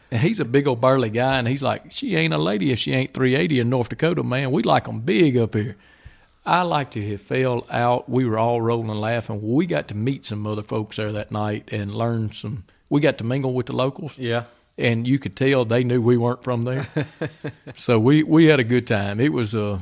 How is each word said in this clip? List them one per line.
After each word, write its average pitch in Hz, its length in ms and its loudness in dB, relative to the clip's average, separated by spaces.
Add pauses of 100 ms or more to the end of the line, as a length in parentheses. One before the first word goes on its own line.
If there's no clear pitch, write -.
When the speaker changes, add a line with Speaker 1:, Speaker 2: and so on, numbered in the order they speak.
(120)
Speaker 1:
And 117 100 0
he's 214 180 2
a 143 60 0
big 139 200 2
old 127 140 0
burly 131 300 4
guy, 127 280 0
and 117 100 0
he's 135 160 -2
like, 110 280 -4
"She 220 240 -4
ain't 160 180 2
a 156 40 0
lady 170 340 0
if 117 80 0
she 139 140 -2
ain't 131 200 -2
three 127 220 2
eighty 156 240 2
in 120 100 0
North 123 200 0
Dakota, 151 340 -2
man. 127 280 -2
We 190 120 0
like 143 240 2
'em 113 140 -8
big 156 340 2
up 113 200 0
here." 107 200 -2 (720)
I 180 180 2
like 165 280 -2
to 104 180 -6
have 101 120 -6
fell 127 480 -2
out. 120 400 0
We 127 160 2
were 110 140 0
all 117 220 2
rolling 113 360 -2
laughing. 110 460 -4
We 127 220 0
got 160 240 -4
to 101 60 -10
meet 131 300 -4
some 104 220 -6
other 107 160 -4
folks 107 340 -6
there 107 140 -4
that 107 200 -8
night 107 400 -4
and 101 220 -6
learn 113 380 -2
some. - 320 -10 (260)
We 143 120 2
got 147 180 2
to 110 40 -6
mingle 127 300 -2
with 123 140 -2
the 127 60 -6
locals. 135 440 -4
Speaker 2:
Yeah. 117 280 -2 (320)
Speaker 1:
And 117 300 0
you 135 120 2
could - 160 -8
tell 135 300 2
they 120 180 2
knew 123 180 2
we 120 160 6
weren't 120 260 0
from 123 200 -2
there. 127 280 -4
Speaker 2:
<laughs> - 840 -8
Speaker 1:
So 117 240 2
we, 147 240 6
we 160 220 6
had 151 140 6
a 123 40 2
good 117 240 0
time. 101 320 -2
It 147 120 2
was 117 220 -2
a, 104 280 -2